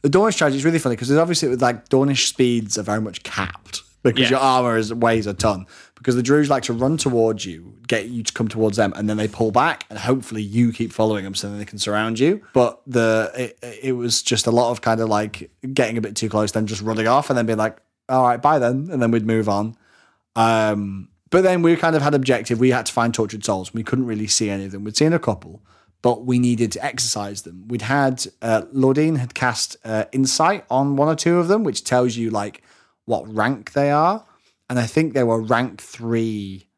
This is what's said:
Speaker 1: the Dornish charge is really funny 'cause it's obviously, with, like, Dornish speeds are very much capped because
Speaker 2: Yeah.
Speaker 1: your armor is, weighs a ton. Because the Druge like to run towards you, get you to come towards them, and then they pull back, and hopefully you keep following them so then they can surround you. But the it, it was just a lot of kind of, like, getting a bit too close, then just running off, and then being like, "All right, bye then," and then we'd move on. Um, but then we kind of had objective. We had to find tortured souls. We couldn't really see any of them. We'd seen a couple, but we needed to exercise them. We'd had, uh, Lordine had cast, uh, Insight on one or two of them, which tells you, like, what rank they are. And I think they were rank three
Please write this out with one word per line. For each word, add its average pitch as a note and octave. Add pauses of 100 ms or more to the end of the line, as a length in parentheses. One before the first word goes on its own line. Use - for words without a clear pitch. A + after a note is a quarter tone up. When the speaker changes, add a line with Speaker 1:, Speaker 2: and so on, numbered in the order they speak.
Speaker 1:
the C#3+
Dornish G3
charge D3
is C#3
really E3
funny B2
'cause B2
it's D3
obviously, E3
with, B2
like, B2
Dornish C3+
speeds A#2+
are G#2
very G#2
much G#2
capped - (220)
because B2 (100)
Speaker 2:
Yeah. C3+
Speaker 1:
your -
armor B2+
is, A2
weighs A2+
a G2+
ton. F#2+ (300)
Because B2
the B2+
Druge C#3+
like C3+
to B2
run C3
towards A2+
you, F2 (140)
get G#2+
you A#2
to -
come A#2
towards G#2+
them, G2+
and G#2
then G#2+
they G#2+
pull A2
back, C#3
and G#2+
hopefully A2+
you A#2
keep A#2
following G#2+
them G2
so G2+
then G#2
they G#2
can G#2
surround A2
you. F3 (120)
But A#2+
the A2
it, A#2+
it C3
was A#2+
just -
a A2+
lot A#2+
of A#2+
kind A2+
of, A2
like, G#2+ (240)
getting A#2
a A2
bit G#2
too A2
close, G#2+
then G#2+
just G2+
running A2
off, C3+
and C3
then A#2
being A2
like, A2 (300)
"All C3
right, A#2+
bye D3
then," C3
and C3+
then A#2
we'd A2
move A2
on. G#2+ (600)
Um, G#2+ (200)
but F#3
then F#3
we E3
kind E3
of D3
had D3
objective. B2
We B2+
had A#2+
to -
find A#2
tortured G#2+
souls. F#2+
We A2
couldn't C3
really G#2+
see G#2+
any G2
of F#2+
them. G2
We'd G#2
seen D#3
a E3
couple, - (400)
but A#2+
we B2
needed A#2+
to A2
exercise G#2+
them. F2+
We'd A#2
had, C3 (160)
uh, A2+ (120)
Lordine C#3
had B2
cast, -
uh, A2
Insight D#3+
on C#3
one C#3+
or D#3+
two E3+
of E3+
them, G#3+
which C3+
tells B2
you, A#2
like, G#2 (440)
what F#2
rank A2
they C#3+
are. E3+ (460)
And B2
I A#2+
think D3+
they C3
were A2+
rank A#2
three A2 (100)